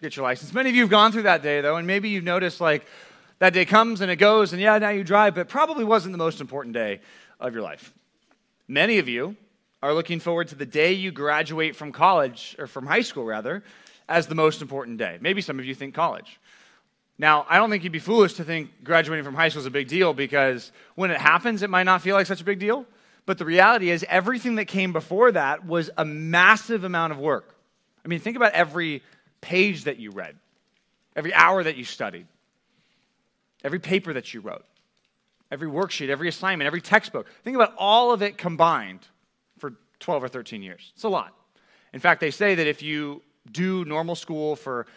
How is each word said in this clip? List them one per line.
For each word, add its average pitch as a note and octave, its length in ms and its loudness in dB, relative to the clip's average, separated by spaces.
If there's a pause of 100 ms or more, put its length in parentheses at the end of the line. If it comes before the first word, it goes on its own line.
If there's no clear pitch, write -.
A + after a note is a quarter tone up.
get D3+ 160 -12
your C#3 60 -4
license. B2+ 280 -4
Many C4 180 0
of A#3+ 60 2
you B3 60 6
have G#3 100 4
gone G#3+ 220 8
through A3 100 -2
that F3 180 4
day, D3 200 0
though, D3+ 160 0
and E3+ 100 -6
maybe G3+ 220 -2
you've F#3+ 160 -4
noticed, F3+ 340 -2
like, D#3 260 2 (540)
that F#3 140 6
day F#3 100 4
comes G#3+ 380 4
and F#3+ 100 0
it F3 60 -2
goes, G#3 340 6
and F3+ 100 -6
yeah, G#3+ 180 6
now G#3 100 0
you G3+ 160 -2
drive, G3+ 300 4
but F3+ 60 -2
it E3+ 60 -8
probably D4 380 0
wasn't G#3 260 2
the F#3 60 -10
most E3 240 -4
important B2+ 320 -12
day G#2+ 260 -4 (400)
of B2 140 -6
your A2+ 100 -8
life. D2+ 300 -14 (720)
Many F#3+ 340 2
of C3+ 100 0
you C3+ 260 -6 (480)
are C#3+ 100 0
looking E3 280 -4
forward E3+ 260 -2
to D3 80 -18
the C#3 100 -10
day D3+ 280 2
you F#3+ 180 -6
graduate D3+ 640 -2
from D3 160 -12
college, D3 680 2
or D3 80 -12
from C3 220 -12
high F3+ 140 2
school, C#3+ 240 -8
rather, A2 360 -6 (460)
as E3 200 0
the D#3 80 -8
most D#3 260 0
important C3 360 -10
day. F#2 220 -8
Maybe F#3+ 220 -4
some C#3+ 180 -8
of B2+ 60 -10
you C3 100 -10
think C#3 180 -14
college. D3 460 -6 (760)
Now, D3+ 320 4
I E3 80 6
don't A3 120 4
think G3+ 140 -2
you'd F3 80 -8
be D#3+ 80 -8
foolish G#3 360 2
to E3+ 100 -10
think D#3+ 260 -8 (100)
graduating D#3 440 0
from C#3 100 -12
high D#3+ 140 2
school D3+ 100 -6
is C3 60 -8
a C3 40 -8
big C3 200 -4
deal, E3+ 240 2
because C3+ 580 -2 (240)
when F3+ 160 -2
it D#3 60 -2
happens, F3 440 4
it G3+ 80 -2
might F#3 140 2
not F#3 180 2
feel F#3 140 0
like G3 100 2
such F3+ 140 -6
a E3 60 -16
big G3+ 140 -2
deal. A3+ 260 -2 (400)
But F#3+ 120 -2
the F3 80 -8
reality F#3 440 6
is, F3 180 -2
everything A3+ 480 0
that G#3+ 100 -2
came F#3 280 -2
before G3 400 2
that D3+ 320 -2
was E3 320 -2
a D#3+ 80 0
massive F3+ 800 2
amount E3+ 260 -2
of C#3+ 80 -10
work. C#3 380 -4 (480)
I - 20 -18
mean, E3 120 -4
think A#3 180 -8
about A#3 160 2
every D#3+ 500 -2 (380)
page F3+ 420 0
that B2+ 160 -6
you G#2+ 120 -16
read, E2+ 260 -14 (800)
every D#3+ 160 -6
hour F3 280 8
that D#3+ 140 -2
you B2+ 80 -10
studied, F2+ 440 -10 (1300)
every D3 180 -6
paper F3 340 -2
that B2+ 200 -10
you A#2 60 -16
wrote, F#2+ 260 -14 (840)
every C#3+ 160 -8
worksheet, D3+ 420 -4
every C#3+ 180 -4
assignment, E3+ 380 -2
every D#3+ 160 -2
textbook. - 460 -2 (160)
Think B3+ 120 -8
about A3+ 220 2
all A3 340 4
of G#3 120 0
it G3+ 160 -4
combined D3+ 680 0 (520)
for C3 160 -14 (240)
twelve C#3+ 240 -4
or B2+ 40 -6
thirteen A#2 360 -14
years. F#2 320 -20
It's - 80 -12
a A3+ 60 -4
lot. C#3+ 220 -4 (640)
In C3+ 60 -16
fact, E3 220 2
they D3+ 100 -2
say G3+ 240 0
that E3 100 0
if D3 160 -4
you D3 400 -8 (280)
do F3+ 360 -4
normal D#3+ 300 -6
school D3+ 400 -6
for B2+ 420 -10